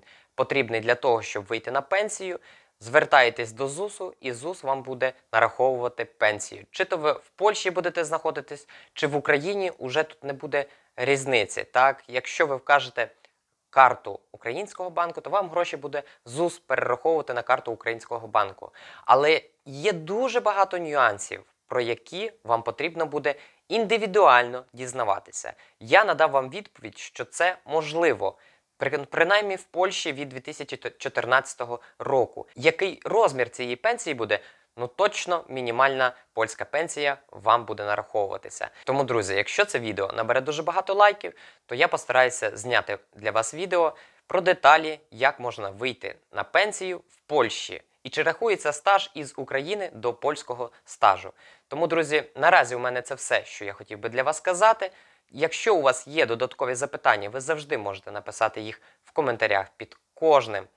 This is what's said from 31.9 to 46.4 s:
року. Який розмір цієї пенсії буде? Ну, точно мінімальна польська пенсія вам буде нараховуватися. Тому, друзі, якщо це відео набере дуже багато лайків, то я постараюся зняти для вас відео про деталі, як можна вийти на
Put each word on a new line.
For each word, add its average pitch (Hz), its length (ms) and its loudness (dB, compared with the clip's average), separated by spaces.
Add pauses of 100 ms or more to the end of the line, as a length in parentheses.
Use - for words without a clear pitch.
року. 127 560 0
Який 160 500 0
розмір 160 440 2
цієї 123 260 -6
пенсії 220 380 -2
буде? 104 260 -2 (380)
Ну, 120 100 -6
точно 180 600 -2
мінімальна 131 640 2 (220)
польська 110 320 -2
пенсія 147 520 -2 (140)
вам 110 340 2
буде 104 200 -8
нараховуватися. 104 840 -4 (160)
Тому, 139 180 0
друзі, 110 320 0
якщо 104 300 2
це 151 140 -4
відео 98 320 -4
набере 113 300 0
дуже 151 220 -6
багато 180 300 -2
лайків, 202 400 4 (320)
то 123 100 -8
я 151 120 4
постараюся 127 720 2
зняти 104 400 -2 (160)
для 104 180 -6
вас 113 220 -2
відео 170 420 0 (320)
про 185 140 0
деталі, 156 580 4 (120)
як 123 280 0
можна 113 300 -6
вийти 101 460 -8 (160)
на 101 120 -6